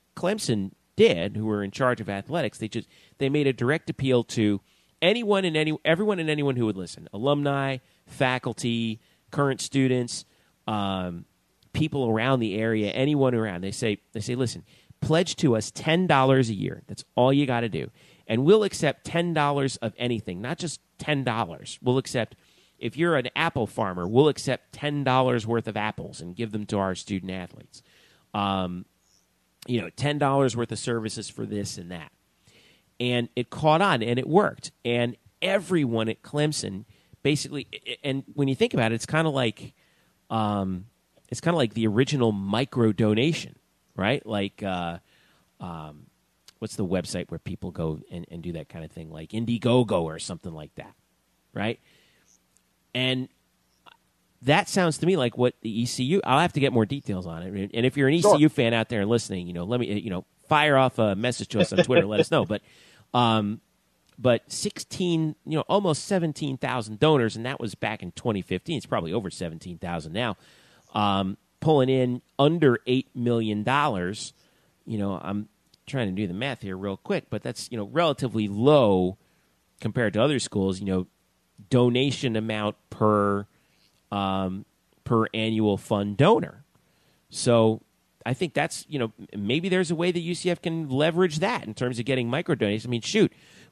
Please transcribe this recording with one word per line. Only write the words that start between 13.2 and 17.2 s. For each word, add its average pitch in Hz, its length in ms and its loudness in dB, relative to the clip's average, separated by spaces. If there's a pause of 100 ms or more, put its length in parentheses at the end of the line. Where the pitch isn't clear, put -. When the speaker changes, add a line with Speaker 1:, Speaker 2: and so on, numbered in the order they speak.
Speaker 1:
around. 104 280 -2
They 98 100 -6
say, 107 260 -2 (140)
they 110 80 -8
say, 120 160 -4
"Listen, 123 260 -4 (380)
pledge 165 360 0
to 123 200 4
us - 160 -4
ten 170 340 0
dollars 131 420 4
a 110 60 -2
year. 98 320 -6
That's - 180 -14 (120)
all 127 160 6